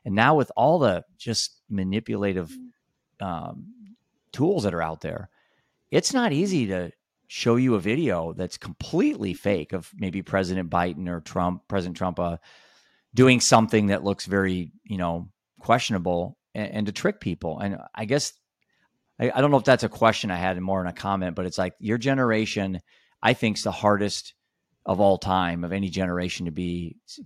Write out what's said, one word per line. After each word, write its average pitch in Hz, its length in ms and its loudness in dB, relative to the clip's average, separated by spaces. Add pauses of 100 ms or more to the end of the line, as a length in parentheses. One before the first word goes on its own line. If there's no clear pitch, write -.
And 98 100 -2
now 127 200 6
with 135 200 2
all 156 240 4
the 101 240 2 (140)
just - 420 -6 (100)
manipulative, 98 840 -2 (640)
um, 95 540 -10 (580)
tools 160 320 0
that 95 100 0
are 85 80 -4
out 80 200 -6
there, 82 280 -8 (600)
it's - 220 0
not 240 180 0
easy 156 360 0
to 90 240 -4 (360)
show 117 300 0
you 127 180 4
a 101 40 0
video 95 540 0
that's 90 240 -8
completely 156 760 -2
fake 92 400 -2
of 90 240 -8
maybe 95 240 -4
President 92 480 -2
Biden 87 400 -2
or 87 100 -6
Trump, 90 480 -2
President 90 300 -4
Trump, 90 220 -4
uh, 85 180 -2 (760)
doing 127 260 8
something 110 480 6
that 98 160 0
looks 98 220 -2
very, 92 460 0 (120)
you 101 140 -8
know, 87 320 -2 (300)
questionable 90 760 0 (180)
and, 107 160 -6
and 107 140 -2
to 101 80 -4
trick - 260 -2
people. 82 400 -6
And 98 200 -6 (140)
I 110 120 -8
guess, 139 280 -2 (880)
I, 120 140 0
I 127 80 2
don't 147 100 4
know 143 60 6
if 113 60 2
that's 127 200 4
a 110 60 -2
question 110 420 2
I 87 60 -4
had 92 200 -2
and 92 80 -6
more 95 140 0
in 90 80 -2
a 85 60 -6
comment, 95 420 -4
but 90 100 -4
it's 90 120 -6
like 92 220 -2
your 110 180 -2
generation, 110 840 0 (400)
I 117 120 4
think, 107 240 0
is - 60 -8
the 104 80 -2
hardest 101 640 0 (500)
of 92 140 0
all 98 180 6
time 87 460 0
of 87 100 -4
any 98 160 -2
generation 90 560 -4
to 85 60 -4
be, 87 460 -6 (280)